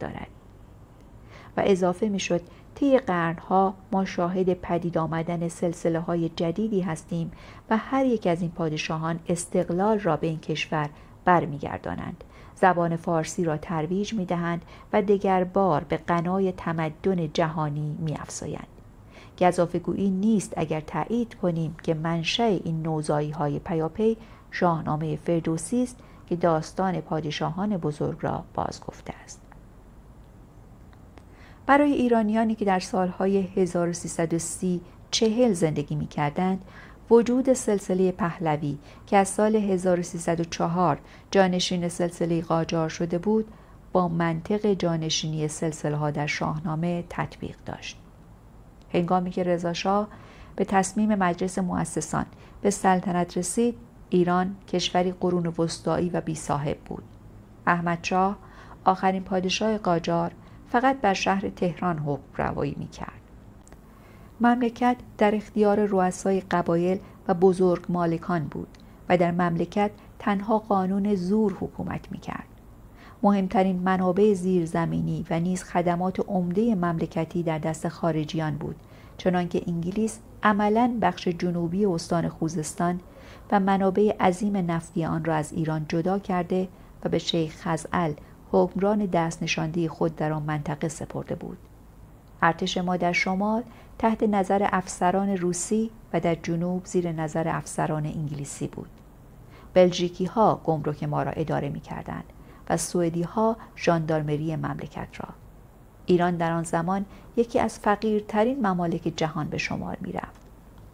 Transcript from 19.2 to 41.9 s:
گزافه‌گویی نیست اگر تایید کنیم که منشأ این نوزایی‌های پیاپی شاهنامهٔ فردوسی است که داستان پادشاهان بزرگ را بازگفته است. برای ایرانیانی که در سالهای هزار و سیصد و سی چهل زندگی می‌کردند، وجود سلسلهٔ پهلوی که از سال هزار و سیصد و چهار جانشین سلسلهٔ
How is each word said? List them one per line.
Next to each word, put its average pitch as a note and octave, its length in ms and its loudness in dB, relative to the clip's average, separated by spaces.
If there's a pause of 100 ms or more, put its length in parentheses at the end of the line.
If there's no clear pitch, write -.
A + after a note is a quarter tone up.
گزافه‌گویی F3+ 720 2
نیست G3 460 2
اگر D#3+ 240 -2
تایید A3+ 540 -4
کنیم E3 480 -2
که E3 120 0
منشأ E3 720 0
این D#3+ 180 -2
نوزایی‌های D3+ 760 -2
پیاپی E3+ 580 0 (340)
شاهنامهٔ D#3 680 0
فردوسی E3 640 0
است A#3+ 140 -4 (300)
که E3+ 100 -2
داستان E3+ 640 0
پادشاهان D#3+ 760 -4
بزرگ D3+ 440 -4
را - 240 -4 (100)
بازگفته - 600 -8 (100)
است. - 160 -20 (2250)
برای C#4+ 260 6
ایرانیانی A3+ 600 2
که G#3 100 -4
در F#3 160 4
سالهای F#3+ 560 0 (200)
هزار F3 320 2
و F3 40 -2
سیصد E3 420 -2
و E3 40 0
سی F3+ 420 -2 (300)
چهل A3+ 420 4
زندگی D#3 420 0
می‌کردند، D#3+ 720 -2 (460)
وجود A#3+ 420 6
سلسلهٔ F#3+ 600 0
پهلوی D#3 680 -2 (280)
که G#3 100 2
از G3 120 6
سال G#3+ 280 2
هزار F#3 440 2
و - 20 -2
سیصد E3+ 380 -2
و E3+ 40 -2
چهار E3+ 540 0 (320)
جانشین F3+ 580 2
سلسلهٔ E3+ 540 -2